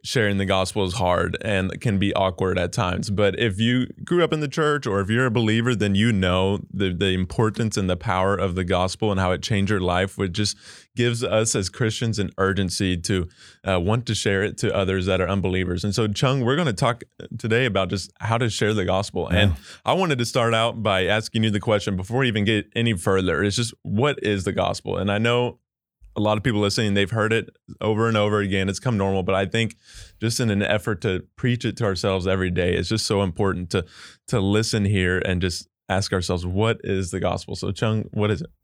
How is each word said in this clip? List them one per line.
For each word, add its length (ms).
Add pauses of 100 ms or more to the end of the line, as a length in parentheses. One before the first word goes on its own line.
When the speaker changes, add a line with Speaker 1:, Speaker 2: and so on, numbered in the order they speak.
Speaker 1:
sharing 340
the 80
gospel 380
is 100
hard 480
and 380
can 180
be 160
awkward 440
at 140
times. 380
But 280
if 200
you 280 (180)
grew 180
up 100
in 80
the 80
church 380
or 140
if 100
you're 160
a 40
believer, 440
then 200
you 180
know 480 (120)
the, 220
the 160
importance 640
and 140
the 60
power 400
of 180
the 100
gospel 460
and 80
how 140
it 100
changed 280
your 100
life, 360
which 160
just 240 (380)
gives 300
us 300
as 140
Christians 500
an 200
urgency 580
to, 320 (400)
uh, 120
want 260
to 80
share 300
it 140
to 160
others 320
that 140
are 80
unbelievers. 560
And 100
so, 120
Chung, 380
we're 120
gonna 160
talk 300 (360)
today 280
about 240
just 300
how 180
to 100
share 260
the 100
gospel. 440
And 220
Speaker 2:
Yeah. 60 (280)
Speaker 1:
I 100
wanted 240
to 60
start 300
out 280
by 240
asking 380
you 60
the 100
question 360
before 240
we 80
even 160
get 220 (100)
any 180
further. 480
It's 140
just, 260
what 400
is 220
the 80
gospel? 440
And 140
I 80
know 400 (580)
a 40
lot 160
of 60
people 160
listening, 360
they've 180
heard 200
it 160 (320)
over 280
and 80
over 240
again. 280
It's 120
come 160
normal, 260
but 140
I 100
think 300 (440)
just 200
in 100
an 120
effort 400
to 200 (140)
preach 280
it 120
to 80
ourselves 420
every 240
day, 240
it's 140
just 180
so 160
important 480
to, 140 (440)
to 120
listen 440
here 400
and 160
just 280 (200)
ask 240
ourselves, 320
"What 380
is 300
the 80
gospel?" 340
So, 160
Chung, 400
what 220
is 100
it? 80 (140)